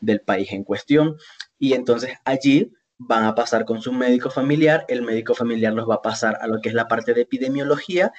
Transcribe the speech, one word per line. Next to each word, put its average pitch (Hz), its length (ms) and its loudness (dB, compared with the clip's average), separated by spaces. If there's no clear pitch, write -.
del 107 200 0
país 98 320 -2
en 98 100 -6
cuestión. 151 560 0
Y 135 140 2
entonces 123 400 0
allí 139 480 2
van 113 260 0
a 110 100 2
pasar 113 300 0
con 113 180 -4
su 123 100 -6
médico 123 380 0
familiar, 151 580 2
el 123 140 -2
médico 113 320 0
familiar 113 380 0
los 113 180 -2
va 107 60 2
a - 60 -4
pasar 110 380 -2
a 120 60 -8
lo 110 140 -2
que 113 80 -4
es 107 60 -4
la 113 120 0
parte 113 280 0
de 120 80 2
epidemiología. 143 960 -2